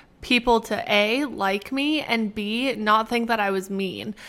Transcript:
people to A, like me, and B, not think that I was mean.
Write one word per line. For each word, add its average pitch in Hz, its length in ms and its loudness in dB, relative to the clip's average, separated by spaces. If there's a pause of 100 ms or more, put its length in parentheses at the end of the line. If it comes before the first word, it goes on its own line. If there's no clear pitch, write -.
(220)
people 240 400 4
to 214 260 -4
A, 214 380 2
like 202 480 -2
me, 294 280 0
and 220 320 -2
B, 226 420 -2
not 214 340 2
think 233 180 0
that 226 140 0
I 202 80 0
was 196 200 -2
mean. 196 460 -6 (140)